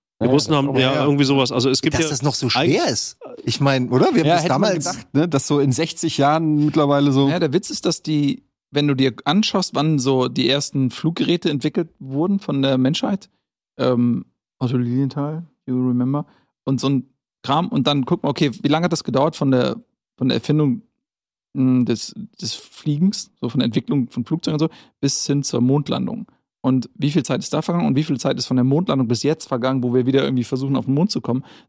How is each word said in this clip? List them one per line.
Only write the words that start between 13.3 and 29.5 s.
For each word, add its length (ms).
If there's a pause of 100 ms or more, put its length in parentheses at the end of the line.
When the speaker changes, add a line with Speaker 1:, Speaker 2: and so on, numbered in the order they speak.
Speaker 4:
ähm, 480 (340)
Otto 160
Lilienthal, 680 (240)
you 80 (120)
remember, 380 (400)
und 160
so 80
ein 160 (380)
Kram, 260
und 180
dann 180
gucken, 240
okay, 220 (100)
wie 60
lange 180
hat 60
das 140
gedauert 320
von 140
der, 260 (400)
von 100
der 100
Erfindung, 440 (720)
mm, 320
des, 280 (280)
des 140
Fliegens, 840
so 100
von 100
der 60
Entwicklung 440
von 160
Flugzeugen 300
und 120
so, 20 (300)
bis 260
hin 180
zur 180
Mondlandung? 680 (340)
Und 340
wie 160
viel 120
Zeit 160
ist 140
da 80
vergangen 260
und 80
wie 80
viel 160
Zeit 180
ist 100
von 100
der 80
Mondlandung 420
bis 160
jetzt 240
vergangen, 360